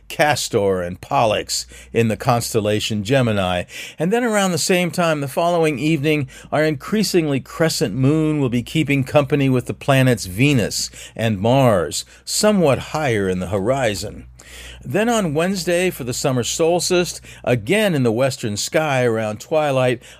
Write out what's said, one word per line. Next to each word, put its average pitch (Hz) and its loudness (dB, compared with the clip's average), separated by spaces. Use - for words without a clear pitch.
Castor 104 0
and 90 -8
Pollux 107 -2
in 113 2
the 104 -2
constellation 107 -2
Gemini. 101 0
And 170 -2
then 240 0
around 202 0
the 165 -2
same 180 0
time 160 0
the 139 -6
following 165 0
evening, 151 0
our 151 0
increasingly 156 0
crescent 160 -2
moon 151 2
will 135 0
be 120 -2
keeping 139 0
company 143 2
with 127 2
the 110 -6
planets 131 2
Venus 107 0
and 107 -2
Mars, 110 2
somewhat 185 2
higher 117 -2
in 92 -2
the 90 -6
horizon. 104 -2
Then 190 -2
on 202 0
Wednesday 175 0
for 147 -8
the 123 -6
summer 127 0
solstice, 170 0
again 165 2
in 135 2
the 113 2
western 123 -2
sky 139 0
around 110 -2
twilight, 131 0